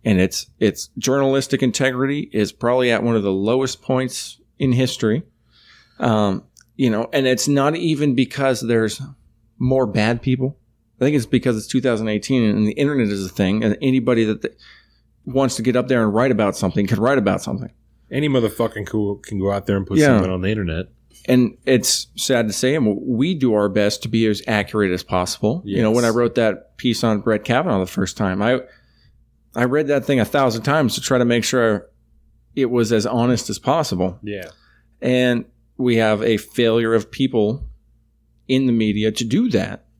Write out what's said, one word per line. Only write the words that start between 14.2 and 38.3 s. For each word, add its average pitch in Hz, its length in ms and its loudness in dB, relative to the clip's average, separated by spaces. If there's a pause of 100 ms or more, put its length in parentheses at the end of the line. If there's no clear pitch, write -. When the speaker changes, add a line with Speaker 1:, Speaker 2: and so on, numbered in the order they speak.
Speaker 1:
that 107 180 -2
th-, - 100 -6 (720)
wants 135 300 0
to 117 80 -6
get 123 120 0
up 123 120 0
there 123 160 2
and 104 100 2
write 127 180 2
about 101 240 0
something 101 320 0
can 101 120 0
write 131 180 2
about 98 240 0
something. - 300 -8 (400)
Speaker 2:
Any 143 180 -2
motherfucking 113 580 0
cool 101 300 -4
can - 220 -8
go 98 120 0
out 98 160 -4
there 101 100 2
and 95 80 -2
put 98 140 -2
Speaker 1:
Yeah. 147 80 6
Speaker 2:
something 98 240 4
on 92 100 -4
the 95 80 -2
internet. 92 380 -4 (380)
Speaker 1:
And 123 400 2
it's - 500 0
sad 117 320 0
to 101 60 -4
say, 131 220 0
and 107 260 2
we 131 340 0
do 131 180 2
our 104 160 2
best 104 340 0
to 113 60 -6
be 113 180 2
as 104 200 0
accurate 104 440 0
as 90 120 -4
possible. 92 600 -2
You 98 180 0
know, 107 80 2
when 120 120 2
I 117 40 2
Speaker 2:
Yes. 113 80 2
Speaker 1:
wrote 120 200 0
that 110 420 -2
piece 120 260 0
on 107 180 0
Brett 107 220 0
Kavanaugh 123 360 0
the 92 80 0
first - 300 -4
time, 95 240 -2
I, 123 200 2 (960)
I 123 100 2
read 139 220 0
that 139 180 0
thing 135 140 2
a 107 60 2
thousand 120 380 0
times 139 320 0
to - 60 -6
try 131 180 0
to 120 60 2
make 120 180 0
sure 113 460 0 (640)
it 127 160 0
was 117 200 2
as 110 140 2
honest 120 460 0
as - 80 -8
possible. 95 640 -2
Speaker 2:
Yeah. 101 260 -10 (520)
Speaker 1:
And 127 440 0 (320)
we 123 180 2
have 110 260 2
a 113 160 2
failure 113 560 0
of 107 160 0
people 131 580 -2 (800)